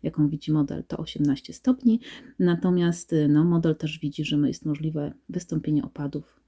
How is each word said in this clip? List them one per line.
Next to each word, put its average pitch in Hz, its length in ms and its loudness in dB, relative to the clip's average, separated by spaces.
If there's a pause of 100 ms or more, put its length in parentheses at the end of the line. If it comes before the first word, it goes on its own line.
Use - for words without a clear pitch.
jaką 156 260 2
widzi 156 240 -4
model, 151 320 0
to - 120 -8
osiemnaście 147 560 -2
stopni. 240 480 2 (380)
Natomiast, 175 760 2
y, 151 160 4
no, 151 160 6
model 165 320 2
też 151 220 -6
widzi, 147 260 -6
że 147 120 -2
jest 143 280 0
możliwe 151 480 -4 (160)
wystąpienie 156 560 -2
opadów - 640 -10